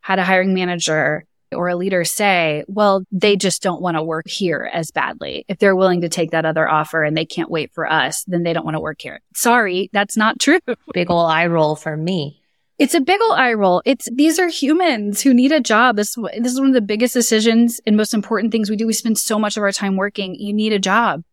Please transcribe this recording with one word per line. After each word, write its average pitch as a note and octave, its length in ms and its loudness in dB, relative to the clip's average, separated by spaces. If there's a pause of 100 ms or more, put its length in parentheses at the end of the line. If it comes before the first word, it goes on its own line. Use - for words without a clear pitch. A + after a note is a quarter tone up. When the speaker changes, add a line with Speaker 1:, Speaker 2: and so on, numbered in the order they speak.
Speaker 1:
had F#3+ 180 0
a F#3 60 4
hiring F#3 300 2
manager D#3 680 -2 (280)
or F3 160 -4
a F3 80 -2
leader F#3 280 -2
say, E3+ 640 0
"Well, G3 460 2
they G3+ 240 2
just F#3 260 -2
don't F3 180 -2
wanna E3 220 -2
work D#3+ 260 -6
here - 440 -4
as E3 180 -6
badly. - 580 -6
If F#3+ 100 -8
they're G3 180 4
willing F3+ 240 4
to E3+ 80 -2
take E3 240 -2
that D#3+ 120 0
other D#3+ 240 0
offer D#3 360 0
and D3+ 120 0
they D#3+ 80 -2
can't D#3+ 260 -8
wait D#3 220 -6
for - 180 -6
us, D3+ 360 -2
then F3 160 -2
they E3+ 100 -2
don't E3 120 -4
wanna D#3 160 -4
work D#3 200 -10
here." - 200 -14 (140)
Sorry, G3+ 580 0
that's G3+ 240 -2
not A3 240 0
true. E4 260 4
<laughs> - 260 -8
Speaker 2:
Big F3 180 -2
ol' E3+ 160 2
eye D#3+ 200 2
roll D#3 300 2
for D3+ 200 -8
me. D#3 460 -6 (380)
Speaker 1:
It's C#4+ 140 2
a E4+ 60 2
big F4+ 220 2
ol' A4+ 100 2
eye B3 220 2
roll. F#3 320 2
It's, C4 260 -2
these D4 280 2
are F4+ 80 2
humans C#4+ 760 0
who C#4 100 4
need B3+ 200 4
a D#4 80 4
job. A3+ 360 2
This, G#3 180 -2 (240)
this A#3+ 140 -2
is B3+ 60 -2
one C4+ 100 2
of C4 60 4
the B3 80 4
biggest G#3+ 320 -2
decisions A#3 720 2
and G#3+ 100 4
most G#3+ 160 0
important G#3+ 400 -2
things A3 160 0
we G#3+ 80 -2
do. A3+ 100 -2
We A3+ 60 0
spend A3 240 -2
so G#3+ 220 -2
much G#3 180 -2
of G#3+ 60 -4
our G3 100 0
time G3 240 -2
working. F#3+ 380 -4
You G3+ 180 -8
need G#3+ 200 0
a G#3 80 2
job. F#3+ 420 0 (100)